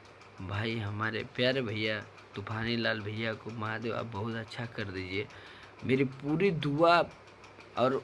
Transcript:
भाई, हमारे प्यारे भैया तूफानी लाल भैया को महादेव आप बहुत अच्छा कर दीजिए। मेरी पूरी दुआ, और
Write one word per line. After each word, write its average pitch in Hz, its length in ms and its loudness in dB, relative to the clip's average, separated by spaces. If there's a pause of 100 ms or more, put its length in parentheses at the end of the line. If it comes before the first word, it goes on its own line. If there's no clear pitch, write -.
(420)
भाई, 107 380 -2
हमारे 107 440 -2 (120)
प्यारे 131 260 4
भैया 107 380 -2 (360)
तूफानी 110 400 -2
लाल 113 260 0
भैया 110 320 -2
को 107 180 -10
महादेव 110 440 -4
आप 117 100 -4
बहुत 113 300 -4
अच्छा 113 300 -8
कर 117 180 -6
दीजिए। 95 440 -4 (560)
मेरी 135 200 4
पूरी 156 480 2
दुआ, 156 520 6 (760)
और 127 260 4